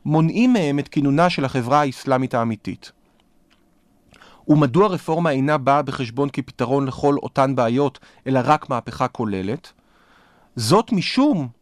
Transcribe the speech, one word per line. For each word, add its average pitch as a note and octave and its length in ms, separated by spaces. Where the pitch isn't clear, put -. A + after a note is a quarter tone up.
מונעים D#3+ 480
מהם D3 260
את C#3 100
כינונה D3 420
של D3+ 140
החברה C3 360
האסלאמית C3 540
האמיתית. A2+ 580
ומדוע D3+ 400
רפורמה E3+ 420
אינה C#3 280
באה C#3 240
בחשבון C3+ 500
כפתרון C3+ 540
לכל C#3+ 360
אותן C3+ 320
בעיות, B2+ 440
אלא C3 180
רק D3+ 260
מהפכה B2 380
כוללת? G2+ 640
זאת C#3 360
משום G3 560